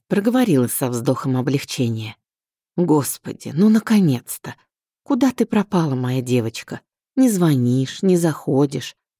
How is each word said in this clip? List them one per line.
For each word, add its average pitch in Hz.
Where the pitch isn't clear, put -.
проговорила 202
со 127
вздохом 127
облегчения. 120
«Господи, -
ну 196
наконец-то! 196
Куда 262
ты 233
пропала, 175
моя 127
девочка? 120
Не 262
звонишь, 135
не 185
заходишь, 147